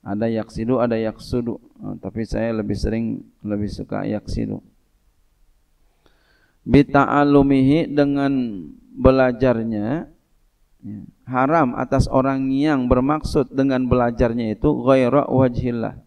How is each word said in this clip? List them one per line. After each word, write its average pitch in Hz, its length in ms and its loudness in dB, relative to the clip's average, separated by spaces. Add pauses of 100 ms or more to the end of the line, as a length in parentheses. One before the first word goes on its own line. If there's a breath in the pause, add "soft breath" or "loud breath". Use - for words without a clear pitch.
Ada 107 240 -4
yaksidu, 113 480 -4
ada 117 240 0
yaksudu. 117 560 -6 (240)
Oh, 101 160 -12
tapi 110 320 -8
saya 113 240 -2
lebih 107 240 -4
sering, 110 480 -4 (160)
lebih 104 320 -4
suka 104 320 -8
yaksidu. 104 560 -6 (2000)
Bita'alumihi 139 1300 4
dengan 139 720 -2 (320)
belajarnya, 123 1120 2 (800)
ya. 104 160 -12 (240)
Haram 131 480 2
atas 127 320 0
orang 135 480 0
yang 139 320 0
bermaksud 135 640 0
dengan 135 400 0
belajarnya 120 640 0
itu 147 160 0 (160)
ghaira 131 400 4
wajhillah. 120 800 0